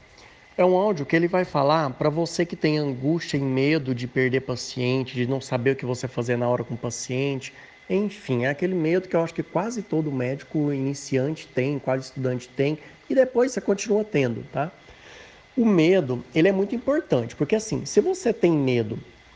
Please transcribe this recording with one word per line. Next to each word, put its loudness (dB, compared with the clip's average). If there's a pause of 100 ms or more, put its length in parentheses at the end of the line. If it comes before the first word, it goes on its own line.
(580)
É 6
um 6
áudio 0
que 0
ele 4
vai 0
falar 2
pra 0
você -2
que -8
tem 0
angústia -2
e 0
medo 0
de -6
perder 2
paciente, -4
de -2
não 0
saber 0
o 2
que -8
você -4
fazer -2
na 0
hora 0
com -10
o -6
paciente. -6 (340)
Enfim, -2
é 0
aquele -2
medo 0
que -2
eu 4
acho -4
que -4
quase -4
todo -2
médico -2
iniciante -2
tem, 0
quase -2
estudante -4
tem, -2 (280)
e -2
depois 4
você -6
continua 0
tendo, -2
tá? -4 (840)
O 4
medo, 4
ele 4
é 4
muito 0
importante, 0
porque -2
assim, -4
se 2
você 0
tem 2
medo 2 (380)